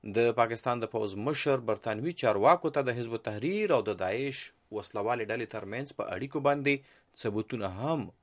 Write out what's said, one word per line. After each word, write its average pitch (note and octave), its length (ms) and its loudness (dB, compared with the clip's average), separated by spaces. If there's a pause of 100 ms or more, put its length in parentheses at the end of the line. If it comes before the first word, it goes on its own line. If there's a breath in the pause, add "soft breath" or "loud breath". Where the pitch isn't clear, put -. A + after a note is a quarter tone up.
(160)
د A#2 260 4
پاکستان A#2 400 0
د A2+ 140 -4
پوځ G2+ 320 -2
مشر C3+ 420 0
برتانوي A2+ 540 -2
چارواکو C3+ 520 6
ته B2+ 140 2
د A#2+ 100 -2
حزب A#2 220 -4
التحریر E3+ 540 0
او G#2 100 2
د G#2+ 140 0
داعش B2 400 -2 (340)
وسلوالې A2 560 -2
ډلې A2+ 240 -2
ترمنځ A2 440 -8
په G2+ 60 -2 (100)
اړیکو C3+ 320 -4
باندې C#3+ 280 4 (480 soft breath)
ثبوتونه G#2+ 460 -2 (140)
هم D3+ 180 0 (220)